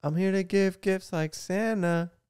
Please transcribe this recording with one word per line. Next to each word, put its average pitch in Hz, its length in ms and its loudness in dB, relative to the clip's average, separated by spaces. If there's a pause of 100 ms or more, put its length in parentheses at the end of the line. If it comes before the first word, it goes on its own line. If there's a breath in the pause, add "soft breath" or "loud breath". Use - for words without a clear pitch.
I'm 147 140 -2
here 185 160 2
to 190 120 2
give 190 360 2
gifts 190 320 -2
like 156 240 -2
Santa. 180 760 0 (180)